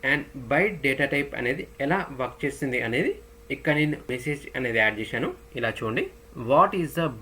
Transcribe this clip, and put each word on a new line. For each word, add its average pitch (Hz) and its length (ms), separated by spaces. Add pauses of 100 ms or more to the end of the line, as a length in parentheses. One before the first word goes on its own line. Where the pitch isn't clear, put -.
(100)
and 143 120 (280)
బైట్ 185 240 (120)
డేటా 135 260
టైప్ 143 260
అనేది 127 240 (220)
ఎలా 170 140 (200)
వర్క్ 123 240
చేస్తుంది 131 440
అనేది 151 260 (420)
ఇక్కడ 147 240
నేను 151 200 (120)
మెసేజ్ 147 320 (160)
అనేది 117 240
యాడ్ 107 180
చేశాను. 117 280 (300)
ఇలా 117 200
చూడండి, 117 260 (460)
"What 175 300
is 160 80 (100)
the 165 80 (160)